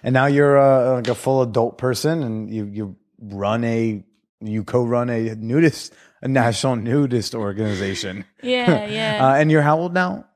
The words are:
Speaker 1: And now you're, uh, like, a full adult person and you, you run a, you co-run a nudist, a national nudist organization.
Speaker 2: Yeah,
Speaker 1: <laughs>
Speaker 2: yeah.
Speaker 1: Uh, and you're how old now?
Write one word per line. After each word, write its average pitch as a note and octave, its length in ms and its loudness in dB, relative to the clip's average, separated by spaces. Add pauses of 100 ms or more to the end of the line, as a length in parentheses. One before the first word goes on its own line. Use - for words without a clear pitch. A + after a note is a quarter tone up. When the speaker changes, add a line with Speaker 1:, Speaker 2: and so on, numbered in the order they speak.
Speaker 1:
And B2+ 100 0
now C3 120 6
you're, C#3+ 340 6
uh, C3 360 6
like, A#2+ 120 -4
a A#2 80 0
full C3+ 280 0
adult A#2 340 0
person C#3+ 460 -2
and A2 300 -6
you, G#2+ 120 -4
you G2+ 300 -8 (240)
run G2+ 440 -2
a, A2+ 400 -2 (380)
you G#2+ 240 -4
co-run A#2+ 440 0
a A2+ 260 -4
nudist, C3 580 0 (280)
a C3 60 -8
national C3 480 0
nudist A#2+ 580 -2
organization. G2 920 -4 (180)
Speaker 2:
Yeah, B3 420 -2
Speaker 1:
<laughs> G#3+ 140 -6
Speaker 2:
yeah. G#3+ 280 -2
Speaker 1:
Uh, C3+ 80 2
and D#3 140 2
you're D#3 120 4
how D3+ 180 2
old F3 140 -6
now? F3+ 320 -4 (100)